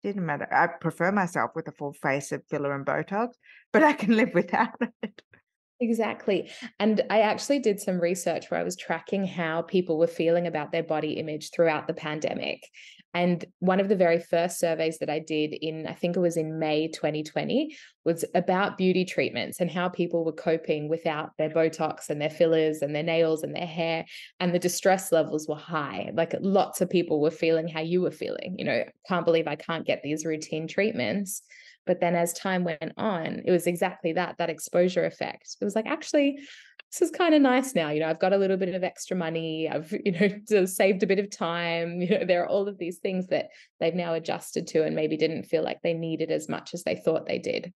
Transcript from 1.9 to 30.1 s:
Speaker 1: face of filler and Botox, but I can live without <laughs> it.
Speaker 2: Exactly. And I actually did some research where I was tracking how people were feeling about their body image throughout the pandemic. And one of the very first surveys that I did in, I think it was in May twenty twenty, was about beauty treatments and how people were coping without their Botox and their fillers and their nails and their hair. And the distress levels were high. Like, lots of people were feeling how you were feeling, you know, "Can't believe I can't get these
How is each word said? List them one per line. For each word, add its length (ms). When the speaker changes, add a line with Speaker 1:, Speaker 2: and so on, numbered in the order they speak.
Speaker 1:
face 400
of 160
filler 260
and 120
Botox, 480
but 100
I 100
can 240
live 160
without 480
<laughs> 220
it. 180
Speaker 2:
Exactly. 680
And 280
I 120
actually 400
did 180
some 220
research 500
where 80
I 60
was 100
tracking 500
how 380
people 340
were 120
feeling 400
about 240
their 100
body 300
image 400
throughout 340
the 80
pandemic. 720
And 300
one 180
of 100
the 60
very 240
first 400
surveys 400
that 100
I 120
did 340
in, 320
I 80
think 220
it 40
was 160
in 220
May 300
twenty 340
twenty, 540
was 200
about 420
beauty 280
treatments 560
and 100
how 180
people 360
were 80
coping 560
without 500
their 100
Botox 640
and 100
their 80
fillers 540
and 100
their 120
nails 400
and 100
their 120
hair. 380
And 120
the 60
distress 540
levels 360
were 60
high. 580
Like, 280
lots 400
of 100
people 300
were 100
feeling 380
how 120
you 220
were 80
feeling, 480
you 60
know, 180
"Can't 180
believe 220
I 100
can't 300
get 160
these 240